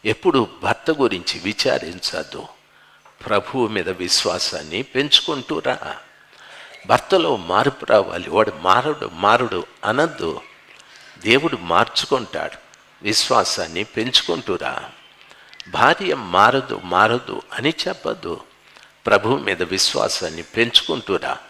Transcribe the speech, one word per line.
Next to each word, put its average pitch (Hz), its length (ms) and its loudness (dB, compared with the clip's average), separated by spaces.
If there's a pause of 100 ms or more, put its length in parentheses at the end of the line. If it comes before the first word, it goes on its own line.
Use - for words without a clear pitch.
ఎప్పుడు 123 420 2 (160)
భర్త 117 280 -2
గురించి 117 480 0
విచారించద్దు, - 1040 -4 (800)
ప్రభువు 107 420 0
మీద 95 220 -4
విశ్వాసాన్ని 87 920 -4
పెంచుకుంటూ 143 760 -2
రా. - 380 -6 (880)
భర్తలో 147 480 2
మార్పు 98 500 0
రావాలి, 90 440 2
"వాడు 104 220 2
మారడు, 123 600 2
మారడు" 101 520 2 (200)
అనద్దు. 117 560 -2 (760)
దేవుడు 139 400 2
మార్చుకుంటాడు, 90 1000 -2 (440)
విశ్వాసాన్ని 101 840 0
పెంచుకుంటూ 107 720 -2
రా. - 340 -6 (800)
భార్య 160 460 2
మారదు, 110 680 2
మారదు 107 580 2 (120)
అని 147 200 -2 (140)
చెప్పద్దు, - 540 -6 (640)
ప్రభువు 107 320 4
మీద 95 260 -2
విశ్వాసాన్ని 85 760 -2
పెంచుకుంటూ 117 760 0
రా. 67 220 -4 (120)